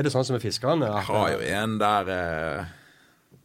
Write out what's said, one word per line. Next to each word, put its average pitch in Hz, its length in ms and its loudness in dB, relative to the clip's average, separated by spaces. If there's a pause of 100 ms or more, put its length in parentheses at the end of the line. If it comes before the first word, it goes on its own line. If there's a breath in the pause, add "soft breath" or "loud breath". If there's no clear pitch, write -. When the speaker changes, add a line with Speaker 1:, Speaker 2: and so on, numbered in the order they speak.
Speaker 1:
er - 20 2
det 143 80 2
sånn 131 160 2
som 131 80 0
med 113 80 -2
fiskeren? 135 400 0
At, 107 140 0
Speaker 2:
Jeg 98 160 -2
har 101 180 4
jo 62 160 0
Speaker 1:
eh, 82 160 -2
Speaker 2:
en 110 160 -2
der, 104 320 2
eh, 82 540 -2 (800 soft breath)